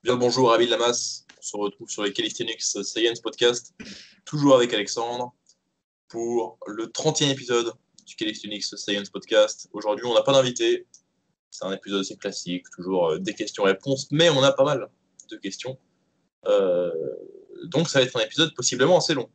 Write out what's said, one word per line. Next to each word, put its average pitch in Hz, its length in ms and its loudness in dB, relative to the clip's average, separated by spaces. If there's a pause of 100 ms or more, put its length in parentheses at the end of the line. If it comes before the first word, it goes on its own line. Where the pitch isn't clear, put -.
Bien 123 120 2
le 123 40 0
bonjour, 123 300 4
ravi 117 160 6
de 117 60 0
la 113 80 2
masse. - 480 -2 (120)
On - 40 -20
se - 140 -10
retrouve 104 340 -6
sur 107 120 -8
les 101 120 -2
Calisthenics 113 480 -6
Science 113 580 -4
Podcast, - 540 0 (500)
toujours 143 300 4
avec 120 180 4
Alexandre, 117 600 -4 (760)
pour 117 580 -4
le 107 240 -8
trentième 147 400 0
épisode 120 440 -2 (320)
du - 100 -20
Calisthenics 107 480 -8
Science 101 460 -6
Podcast. 107 600 0
Aujourd'hui, 107 340 -6
on 117 80 -2
n'a - 80 4
pas 139 100 2
d'invité. 120 540 2 (640)
C'est - 160 -12
un 95 60 -4
épisode 98 280 -4
assez 98 160 -8
classique, 90 480 -8 (100)
toujours, 90 340 0
euh, 80 100 0
des 95 160 -6
questions-réponses, 104 760 -2
mais 160 200 6
on 135 120 4
a 135 100 6
pas 135 120 4
mal 143 240 0 (400)
de 110 80 -14
questions. 127 420 -10 (680)
Euh, 90 440 2 (720)
donc, 139 240 0
ça 139 100 2
va 123 80 6
être - 100 -8
un 117 40 0
épisode 151 340 0
possiblement 135 420 4
assez 165 160 2
long. 127 220 -2